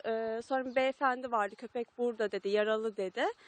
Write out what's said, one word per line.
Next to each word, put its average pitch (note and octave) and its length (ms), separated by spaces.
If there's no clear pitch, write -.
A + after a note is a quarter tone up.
Ee, A3+ 400
sonra C4 200
bir B3+ 100
beyefendi C4 560
vardı, G#3 240
"Köpek - 420
burada." A3+ 340
dedi, G3 180
"Yaralı." G#3+ 480
dedi. G3+ 280